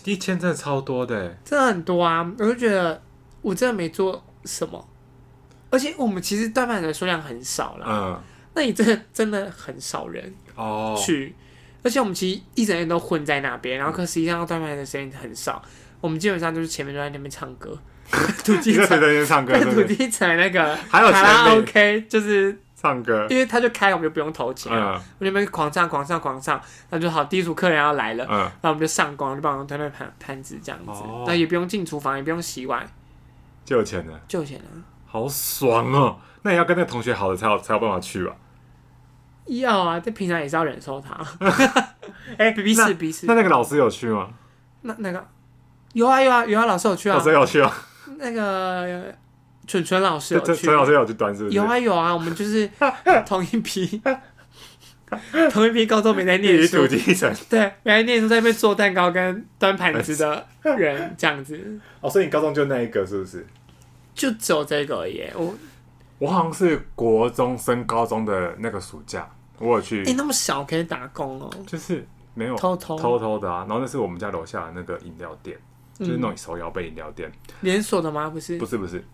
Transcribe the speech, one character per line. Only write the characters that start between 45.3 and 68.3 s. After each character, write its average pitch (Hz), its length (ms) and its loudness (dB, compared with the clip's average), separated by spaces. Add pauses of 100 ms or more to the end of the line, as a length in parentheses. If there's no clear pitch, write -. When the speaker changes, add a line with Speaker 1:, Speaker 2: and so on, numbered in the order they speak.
Speaker 2:
有 233 140 4
啊， 262 140 6
有 269 80 6
啊， 240 160 4
有 214 140 2
啊， 233 60 4
老 196 120 2
师 196 100 0
有 190 80 2
去 202 140 -2
啊。 190 80 4
Speaker 1:
老 175 60 2
师 156 100 6
有 147 100 8
去 147 160 4
啊。 - 140 6 (460)
Speaker 2:
那 262 140 -8
个， 185 800 -4 (540)
纯 180 180 -2
纯 185 160 0
老 180 200 2
师 170 160 -2
有 175 60 4
去。 - 40 -4
Speaker 1:
纯， 165 140 4
纯 160 160 4
老 139 100 6
师 143 80 6
有 139 100 6
去 110 120 -2
端， 104 200 0
是 104 100 -6
不 104 40 -2
是？ 202 60 0
Speaker 2:
有 202 80 2
啊， 226 120 2
有 240 200 2
啊， 170 180 2
我 170 60 0
们 165 160 -4
就 202 100 -4
是 214 240 0 (280)
<laughs> 330 280 4
同 185 180 -2
一 170 40 -4 (140)
批， 190 380 -4 (680)
<laughs> - 800 -2
同 220 160 4
一 233 60 4
批 226 160 4
高 220 120 4
中 214 160 4
没 190 80 0
在 180 140 4
念 196 180 6 (120)
书。 165 180 4
Speaker 1:
地 127 120 2
狱 - 20 -
土 - 60 -2
鸡 180 100 4
城。 - 180 2 (160)
Speaker 2:
对， 226 120 4 (200)
没 220 100 2
在 220 120 6
念 233 180 2
书， 220 60 2
在 226 80 4
那 226 80 4
边 226 100 4
做 214 220 2
蛋 202 180 2
糕 180 160 2
跟 185 340 -2 (140)
端 196 180 2
盘 175 280 0
子 151 120 -4
的 151 320 -2 (300)
人， 170 400 -2
这 - 80 0
样 147 180 0
子。 190 380 -14 (180)
Speaker 1:
哦， - 80 -6
所 196 140 4
以 175 40 0
你 147 40 -6
高 151 100 0
中 151 140 0
就 147 120 0
那 135 140 0
一 117 100 -2
个， 104 140 -2
是 98 140 -6
不 95 80 -6
是？ 90 180 -14 (720)
Speaker 2:
就 269 160 -2
只 - 200 -4
有 147 140 2
这 147 200 -2
个 139 120 -4
而 87 100 -6
已， - 160 -8 (100)
我 170 220 -6 (640)
Speaker 1:
我 143 120 -2
好 180 140 2
像 165 80 -2
是 160 260 2 (160)
国 113 360 2
中 123 280 -2
升 120 280 -2
高 117 200 0
中 110 200 -2
的 92 340 -2